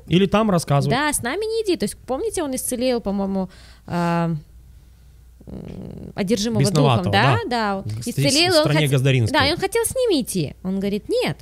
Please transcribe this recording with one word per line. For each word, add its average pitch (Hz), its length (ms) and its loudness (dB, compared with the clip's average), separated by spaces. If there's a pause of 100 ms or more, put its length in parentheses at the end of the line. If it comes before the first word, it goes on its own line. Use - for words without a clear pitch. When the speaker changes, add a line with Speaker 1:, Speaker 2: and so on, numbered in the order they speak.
Speaker 1:
Или 190 180 4
там 208 240 2
рассказывай. 143 460 2
Speaker 2:
Да, 294 160 0
с - 100 -4
нами 349 240 -4
не 453 180 -2
иди. 359 120 0
То - 80 -4
есть, - 120 -8 (100)
помните, 370 360 -4
он 277 120 -4
исцелил, 247 460 -2
по-моему, 196 480 -4 (380)
а, 170 480 0 (1120)
м, - 680 -14
одержимого 208 460 -2
Speaker 1:
Бесноватого, - 440 4
Speaker 2:
духом, 185 80 0
да? - 260 4 (100)
Speaker 1:
да. 208 360 -2
Speaker 2:
Да. - 160 -6
Speaker 1:
В - 20 -10
стре-, - 80 -6 (180)
Speaker 2:
Исцелил, 330 240 4
Speaker 1:
в 339 40 4
Speaker 2:
он 302 60 8
Speaker 1:
стране 302 240 2
Speaker 2:
хот-, 131 60 2
Speaker 1:
Газдаринской. 131 460 2
Speaker 2:
да, 269 100 4
и 302 40 2
он 339 60 -2
хотел 453 260 0
с - 100 0
ними 453 280 2
идти. 170 400 -4
Он 190 180 -4
говорит: 202 280 -4
«Нет, 415 340 -2